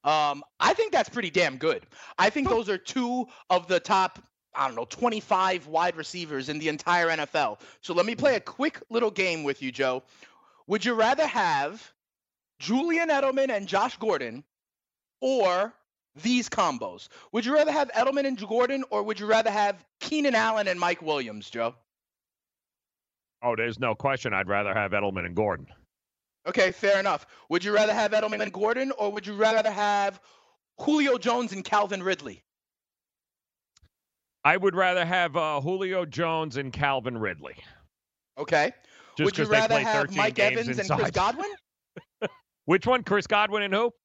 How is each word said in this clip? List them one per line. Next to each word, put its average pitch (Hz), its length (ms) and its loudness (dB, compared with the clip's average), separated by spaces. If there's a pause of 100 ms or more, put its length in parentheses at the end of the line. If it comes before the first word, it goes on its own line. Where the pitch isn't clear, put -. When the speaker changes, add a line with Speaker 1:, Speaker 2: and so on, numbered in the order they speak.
Speaker 1:
Um, 147 360 2 (160)
I 254 160 4
think 453 180 -2
that's 240 160 2
pretty 202 220 -6
damn 147 260 2
good. 151 280 -2 (340)
I 196 100 6
think 269 200 -2
those 226 200 0
are 190 80 -2
two 247 500 -4 (220)
of 175 180 2
the 175 120 2
top, 190 440 0 (320)
I 135 120 0
don't 123 80 -4
know, 120 100 -4
twenty-five 190 840 0
wide 165 300 0
receivers 151 500 -8
in 147 120 -4
the 156 100 -2
entire 170 400 2
N 160 100 0
F 147 160 -6
L. 120 240 0 (220)
So 180 120 -8
let 175 120 4
me 233 100 -4
play 269 200 2
a 190 40 -2
quick - 500 -4
little 226 220 0
game 175 320 -2
with 139 180 -4
you, 131 80 -6
Joe. 127 340 -2 (640)
Would 196 180 -2
you 240 80 2
rather 240 340 2
have 170 640 -2 (680)
Julian 320 500 0
Edelman 269 400 0
and 202 180 -4
Josh 202 300 0
Gordon 139 480 -4 (760)
or 220 540 2 (500)
these 247 240 2
combos? 123 640 -2 (240)
Would 220 120 0
you 269 80 0
rather 302 200 4
have 285 180 0
Edelman 269 340 0
and 254 140 -4
Gordon, 247 500 0
or 208 140 -2
would 214 160 -4
you 208 60 -8
rather 220 260 2
have 202 320 0 (160)
Keenan 285 360 0
Allen 220 340 2
and 180 100 -2
Mike 175 220 0
Williams, 127 480 -4
Joe? 117 260 -4 (1700)
Speaker 2:
Oh, 120 140 0
there's 113 200 -4
no 117 160 -2
question. 131 400 -2
I'd 95 140 0
rather 101 260 0
have 101 180 0
Edelman 98 340 -2
and 87 100 -10
Gordon. 92 320 -2 (800)
Speaker 1:
Okay, 196 240 2
fair 202 260 2
enough. 190 300 -2 (220)
Would 175 160 0
you 208 100 0
rather 214 180 4
have 214 180 0
Edelman 214 300 0
and 208 120 -4
Gordon, 240 440 0
or 208 140 -2
would 202 160 -8
you 214 60 -8
rather 220 360 2
have 202 480 0 (640)
Julio 294 380 2
Jones 240 340 0
and 196 100 -10
Calvin 202 400 0
Ridley? 143 400 -4 (2000)
Speaker 2:
I 160 100 6
would 190 180 2
rather 180 300 2
have, 170 320 0
uh, 156 240 0
Julio 185 460 -4
Jones 160 500 -4
and 135 160 -6
Calvin 127 460 -2
Ridley. 85 400 -6 (800)
Speaker 1:
Okay. 151 340 2 (460)
Speaker 2:
Just 156 80 2
Speaker 1:
Would - 120 0
you 156 60 2
Speaker 2:
'cause - 60 0
they 214 80 4
Speaker 1:
rather 226 160 4
Speaker 2:
play - 100 2
Speaker 1:
have - 200 2
Speaker 2:
thirteen 190 140 -4
Speaker 1:
Mike - 180 2
Speaker 2:
games 123 180 4
Speaker 1:
Evans 226 260 -2
and - 80 -4
Chris 151 220 0
Speaker 2:
inside. - 40 -8
Speaker 1:
Godwin? 247 380 0 (680)
Speaker 2:
<laughs> 214 80 -4 (340)
Which 190 240 2
one? 247 160 2
Chris 202 240 0
Godwin 208 360 2
and 196 100 -2
who? 233 200 0 (120)